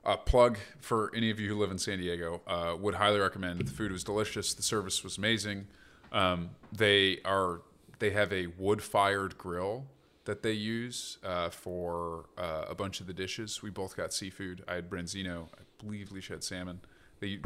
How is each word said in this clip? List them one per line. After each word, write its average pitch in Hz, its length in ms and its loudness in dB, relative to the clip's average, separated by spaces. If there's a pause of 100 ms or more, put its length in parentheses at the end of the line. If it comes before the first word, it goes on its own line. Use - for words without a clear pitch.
a 98 120 4
plug 120 420 6 (220)
for 110 340 0
any 113 160 2
of 107 100 -2
you 101 80 0
who 107 100 0
live 98 120 4
in 92 80 -4
San 98 200 -2
Diego. 87 480 -2
Uh, 85 320 0
would 98 180 0
highly 104 240 6
recommend. 92 460 0
The - 60 -2
food 101 200 -2
was 90 120 -4
delicious. 104 480 0
The - 100 -6
service 95 420 0
was 92 120 -8
amazing. 101 520 0 (440)
Um, 90 380 4 (220)
they 101 520 6
are, 90 380 2 (380)
they 107 100 4
have 98 220 2
a 90 160 0
wood-fired 98 880 2
grill 98 480 -4 (380)
that 104 180 -4
they 110 100 2
use, 117 720 -4
uh, 87 260 0
for, 85 760 -6 (100)
uh, 82 320 -4
a 85 60 -6
bunch 98 260 -6
of 90 60 -12
the 90 80 -8
dishes. 95 480 -6
We 104 80 -8
both 95 260 -6
got 85 160 -4
seafood. 92 540 -8
I 90 80 -4
had 87 160 -6
branzino. 87 680 -6
I - 60 -20 (200)
believe 104 260 -10
Leisha 95 220 -12
had 82 140 -8
salmon. 90 360 -8 (400)
They, 101 260 -4